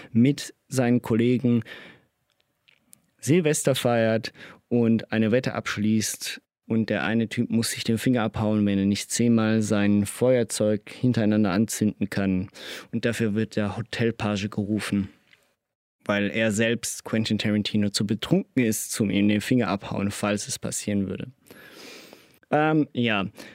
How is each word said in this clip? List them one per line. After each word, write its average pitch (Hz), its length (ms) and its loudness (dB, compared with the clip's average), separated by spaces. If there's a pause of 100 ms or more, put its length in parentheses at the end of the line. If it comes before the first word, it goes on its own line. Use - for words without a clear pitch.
(120)
mit 127 420 2 (140)
seinen 123 340 2
Kollegen 120 640 2 (1600)
Silvester 151 520 2
feiert 113 600 0 (340)
und 117 460 2
eine 110 180 2
Wette 127 220 0
abschließt - 880 -2 (260)
und 113 220 0
der 92 160 -2
eine 110 240 0
Typ 120 200 -4
muss 113 220 0
sich - 140 -8
den 113 120 2
Finger 123 260 2
abhauen, 107 420 0
wenn 98 140 2
er 98 60 2
nicht 101 260 0
zehnmal 113 500 2
sein 104 440 2
Feuerzeug 110 840 0
hintereinander 107 600 2
anzünden 104 580 0
kann 95 400 -2 (420)
und 117 140 -6
dafür 113 280 0
wird 110 220 -4
der 104 220 -2
Hotelpage 104 720 -4
gerufen, 101 580 -2 (960)
weil 101 280 0
er 113 200 0
selbst, 113 520 -2
Quentin 110 340 -2
Tarantino, 104 520 0
zu 104 180 -2
betrunken 127 560 0
ist, - 280 -2
zum 104 200 0
ihm - 160 4
den 104 120 2
Finger 123 280 0
abhauen, 101 420 -4
falls 104 380 -4
es - 100 -8
passieren 104 500 -4
würde. 123 200 -8 (1200)
Ähm, 151 440 2
ja. 107 340 0 (280)